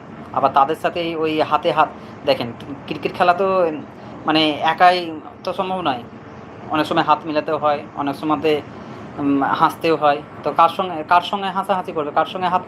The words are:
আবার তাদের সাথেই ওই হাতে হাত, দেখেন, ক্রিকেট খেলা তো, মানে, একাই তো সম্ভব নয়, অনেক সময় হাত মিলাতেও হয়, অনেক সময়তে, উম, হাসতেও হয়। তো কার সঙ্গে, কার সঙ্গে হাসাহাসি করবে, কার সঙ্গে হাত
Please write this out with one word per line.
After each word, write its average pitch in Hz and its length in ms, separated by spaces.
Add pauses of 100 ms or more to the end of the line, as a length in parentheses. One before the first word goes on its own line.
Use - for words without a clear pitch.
(340)
আবার 135 200
তাদের 143 220
সাথেই 165 400
ওই 156 260
হাতে 151 300
হাত, 151 180 (360)
দেখেন, 127 260 (360)
ক্রিকেট - 280
খেলা 180 180
তো, 190 380 (540)
মানে, 156 240
একাই 160 680 (240)
তো 185 100
সম্ভব 185 280
নয়, 127 220 (680)
অনেক 151 160
সময় 165 180
হাত 151 220
মিলাতেও 151 320
হয়, 147 260 (120)
অনেক 139 200
সময়তে, 151 460 (560)
উম, 139 260
হাসতেও 156 520
হয়। 147 260 (220)
তো 147 140
কার 165 120
সঙ্গে, 175 340
কার 175 180
সঙ্গে 196 260
হাসাহাসি 185 440
করবে, 151 200
কার 160 140
সঙ্গে 185 220
হাত 202 200